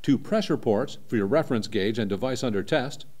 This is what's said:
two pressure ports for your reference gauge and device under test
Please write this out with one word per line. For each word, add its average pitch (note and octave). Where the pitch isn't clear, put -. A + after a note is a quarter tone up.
two C#3
pressure G3+
ports A#2
for B2+
your G2+
reference C3
gauge G#2+
and G#2+
device G2+
under G#2
test C#3